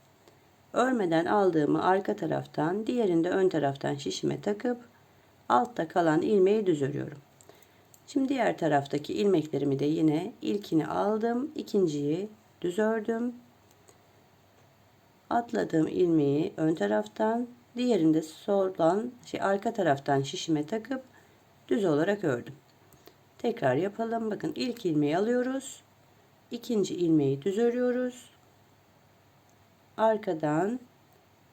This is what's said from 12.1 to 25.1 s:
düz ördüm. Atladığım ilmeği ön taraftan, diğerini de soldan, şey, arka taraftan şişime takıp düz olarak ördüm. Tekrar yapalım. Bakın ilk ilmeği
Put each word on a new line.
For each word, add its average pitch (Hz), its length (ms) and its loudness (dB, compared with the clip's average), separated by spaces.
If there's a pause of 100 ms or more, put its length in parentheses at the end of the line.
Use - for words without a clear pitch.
düz 180 180 -4
ördüm. 226 560 -2 (1900)
Atladığım 208 580 0
ilmeği 160 680 2
ön 160 180 2
taraftan, 214 720 -2 (300)
diğerini 202 360 4
de 160 80 2
soldan, 190 880 0 (140)
şey, - 160 -8
arka 202 320 0
taraftan 143 480 2
şişime 147 440 -2
takıp 226 380 -6 (640)
düz 220 180 0
olarak 175 380 2
ördüm. 127 300 -2 (840)
Tekrar 147 380 0
yapalım. 220 560 -2
Bakın 160 240 -6
ilk 247 300 -4
ilmeği 151 320 2